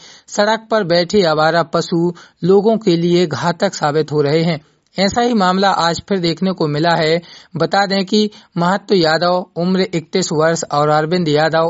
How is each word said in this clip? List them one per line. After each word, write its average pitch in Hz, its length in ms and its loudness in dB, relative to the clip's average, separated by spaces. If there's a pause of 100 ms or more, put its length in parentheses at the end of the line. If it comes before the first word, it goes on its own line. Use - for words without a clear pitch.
(280)
सड़क 220 440 -2
पर 220 120 0
बैठे 175 420 0
आवारा 160 400 2
पशु 170 480 -2 (300)
लोगों 202 340 4
के 190 200 0
लिए 175 300 2
घातक 170 460 -2
साबित 151 380 -2
हो 151 100 0
रहे 147 220 0
हैं। 165 160 -2 (360)
ऐसा 202 260 0
ही 240 120 0
मामला 190 380 2
आज 165 380 -2
फिर 196 100 -2
देखने 170 320 -2
को 170 160 -2
मिला 156 280 0
है। 165 260 0 (340)
बता 170 300 0
दें 196 200 -2
कि 214 240 0 (280)
महत्व 190 380 0
यादव, 175 500 0 (100)
उम्र 180 380 0
इकतीस 170 380 -4
वर्ष, 160 320 0
और 147 260 0
अरविंद 156 380 0
यादव, 160 420 0